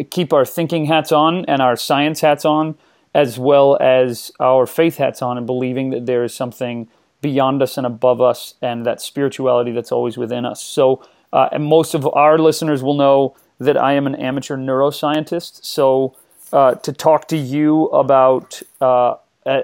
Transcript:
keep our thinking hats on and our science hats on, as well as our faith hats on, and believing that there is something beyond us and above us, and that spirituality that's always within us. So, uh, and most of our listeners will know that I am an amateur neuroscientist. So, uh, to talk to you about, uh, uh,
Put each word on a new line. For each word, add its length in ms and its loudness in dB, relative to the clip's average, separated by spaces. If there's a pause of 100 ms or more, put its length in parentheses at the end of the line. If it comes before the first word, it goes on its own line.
(100)
keep 220 -2
our 120 4
thinking 420 -4
hats 260 0
on 340 2
and 160 0
our 140 2
science 440 -2
hats 240 2
on, 320 0 (380)
as 240 0
well 420 4
as 600 2
our 260 2
faith 300 0
hats 260 -4
on, 160 -4
and 80 -10
believing 440 -4
that 160 -6
there 180 0
is 100 -8
something 540 -8 (320)
beyond 420 0
us 160 -4
and 80 -4
above 340 0
us, 400 0
and 240 -6
that 160 -4
spirituality 720 -2
that's 200 -6
always 260 -4
within 260 -6
us. 180 -10
So, 400 0 (300)
uh, 200 2
and 120 -4
most 300 2
of 140 -2
our 300 4
listeners 440 0
will 120 -2
know 400 2 (240)
that 180 0
I 180 0
am 120 0
an 100 -4
amateur 400 -6
neuroscientist. 1080 -4
So, 500 0 (380)
uh, 220 4
to 180 -10
talk 360 0
to 80 -4
you 500 0
about, 760 2 (200)
uh, 340 2 (320)
uh, 180 0